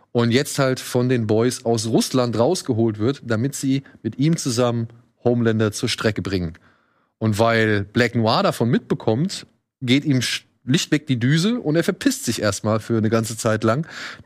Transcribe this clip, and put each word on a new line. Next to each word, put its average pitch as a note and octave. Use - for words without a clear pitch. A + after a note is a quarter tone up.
und A#2
jetzt C3+
halt C3
von B2
den A#2+
Boys A2+
aus A#2
Russland B2
rausgeholt A#2
wird, C3
damit A#2
sie C3+
mit G#2+
ihm D#3+
zusammen A#2+
Homelander A2+
zur A#2
Strecke G#2
bringen. F2+
Und A2
weil A2
Black A#2+
Noir A#2+
davon B2
mitbekommt, D3+
geht C3
ihm C3
schlichtweg -
die B2+
Düse E3
und D3+
er E3
verpisst -
sich -
erstmal G#2+
für A#2
eine G#2+
ganze A2
Zeit A2
lang. B2+